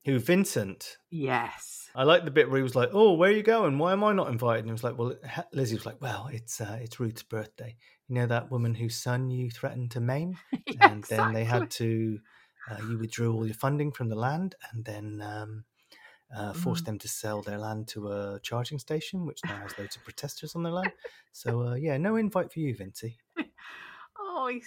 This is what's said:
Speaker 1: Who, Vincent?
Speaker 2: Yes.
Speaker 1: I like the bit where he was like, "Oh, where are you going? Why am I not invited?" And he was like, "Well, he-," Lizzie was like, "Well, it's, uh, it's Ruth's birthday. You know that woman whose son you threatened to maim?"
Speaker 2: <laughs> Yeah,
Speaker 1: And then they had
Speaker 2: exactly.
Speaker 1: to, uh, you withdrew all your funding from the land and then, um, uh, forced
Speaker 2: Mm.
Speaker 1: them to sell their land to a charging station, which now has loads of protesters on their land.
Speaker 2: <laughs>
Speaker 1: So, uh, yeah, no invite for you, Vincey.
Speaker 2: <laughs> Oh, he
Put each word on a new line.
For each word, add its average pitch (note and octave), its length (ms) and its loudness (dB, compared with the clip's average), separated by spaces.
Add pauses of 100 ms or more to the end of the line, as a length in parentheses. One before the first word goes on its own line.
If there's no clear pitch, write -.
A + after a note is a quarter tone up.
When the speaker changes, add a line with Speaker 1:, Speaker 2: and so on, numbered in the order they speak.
Speaker 1:
Who, C3+ 120 4
Vincent? A#2+ 800 2 (120)
Speaker 2:
Yes. B2+ 840 -2
Speaker 1:
I B2+ 100 0
like E3+ 220 8
the D3 40 -4
bit C#3 200 6
where C3+ 80 4
he C3+ 40 4
was B2+ 140 0
like, B2 160 4
"Oh, G3+ 220 8
where F3 160 8
are G#3+ 40 6
you G#3+ 80 2
going? G#3 360 4
Why E3+ 140 4
am G3+ 120 2
I G#3+ 80 6
not F#3+ 160 2
invited?" A#2 320 2
And A2 80 -6
he A2+ 40 -4
was A2+ 120 -4
like, B2 140 -2
"Well, A#2+ 260 -2
he-," C#3+ 180 -8 (120)
Lizzie A#2 220 0
was G#2+ 100 -10
like, A2+ 160 -10
"Well, A#2 280 -6
it's, A#2 300 -10
uh, G#2+ 200 -6
it's A#2 200 -12
Ruth's A2+ 220 -2
birthday. A2+ 540 -8 (320)
You B2 80 -4
know B2 100 4
that A#2 240 0
woman A#2 240 0
whose A2+ 220 -2
son B2+ 340 -2
you B2+ 200 -2
threatened B2 420 -6
to B2+ 80 -4
maim?" D3 360 0 (160)
Speaker 2:
<laughs> - 140 -6
Yeah, C4+ 260 8
Speaker 1:
And G#2 120 -8
then A2 280 2
they A2+ 120 2
had A#2 200 2
Speaker 2:
exactly. A#2 220 -4
Speaker 1:
to, A2+ 320 0 (520)
uh, G#2 80 -10 (120)
you A#2 80 -2
withdrew A2+ 360 0
all A2+ 120 0
your G#2+ 80 -4
funding C#3+ 380 0
from A#2 180 -2
the A2 60 -2
land D3+ 380 0 (180)
and A2+ 120 -6
then, G#2 380 -8
um, G#2+ 420 -10 (680)
uh, G#2 180 -6
forced E3 320 -2
Speaker 2:
Mm. - 20 -6
Speaker 1:
them G#2+ 140 -4
to - 80 -10
sell G#2+ 340 -4
their G#2 160 -6
land G#2+ 300 -6
to G#2 200 -8
a G2+ 340 -6
charging A#2+ 360 -4
station, D#3 480 -6
which - 180 -10
now G2+ 160 -6
has G2+ 180 -12
loads G2+ 180 -10
of - 80 -20
protesters - 500 -10
on E3+ 80 -2
their E3+ 100 -2
land. F#3 200 -2 (200)
Speaker 2:
<laughs> - 200 -20
Speaker 1:
So, A#2 360 0
uh, A#2+ 80 -2
yeah, C#3+ 220 0
no G#3 180 2
invite G3 360 2
for D#3+ 80 -6
you, C#3 140 0
Vincey. G2+ 440 -10 (180)
Speaker 2:
<laughs> E4+ 80 -4 (720)
Oh, F4+ 320 -4
he B3 180 -4